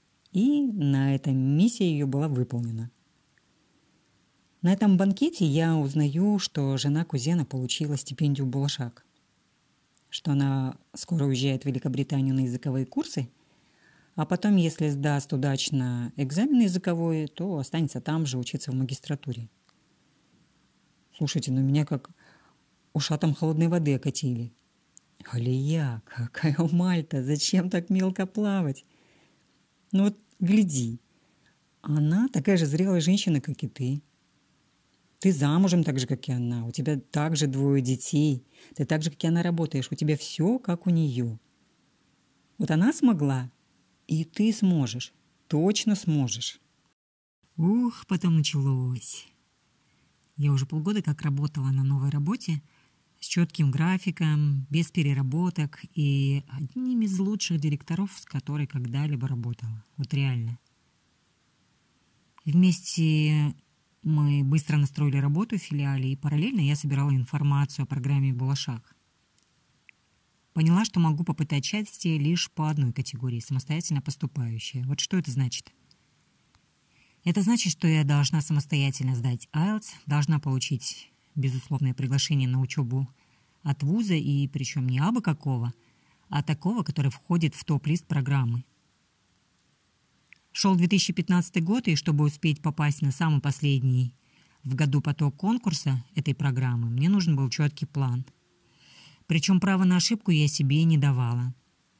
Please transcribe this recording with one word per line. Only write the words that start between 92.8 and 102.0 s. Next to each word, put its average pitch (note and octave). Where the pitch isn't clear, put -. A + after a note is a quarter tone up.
на C#3
самый D#3
последний C3
в C3
году C#3+
поток C#3+
конкурса D#3+
этой C#3+
программы, B2
мне C3
нужен F3
был C3+
чёткий D3
план. B2+
Причём E3+
права F#3+
на F3+
ошибку G#3
я D3+
себе C#3+
не D#3+
давала. B2